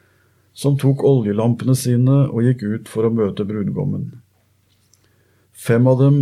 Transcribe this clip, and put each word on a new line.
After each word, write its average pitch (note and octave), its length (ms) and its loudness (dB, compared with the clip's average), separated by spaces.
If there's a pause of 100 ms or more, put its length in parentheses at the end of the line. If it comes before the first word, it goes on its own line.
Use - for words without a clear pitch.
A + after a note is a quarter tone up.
(540)
som C#3 240 -2
tok C3+ 260 0
oljelampene A#2 720 0
sine B2+ 560 2
og A#2 120 -2
gikk B2+ 200 0
ut A2 240 -6
for A2 160 -4
å A2+ 100 0
møte G#2 320 -2
brudgommen. G2 680 -6 (1400)
Fem A#2+ 340 2
av B2+ 120 4
dem C#3 220 4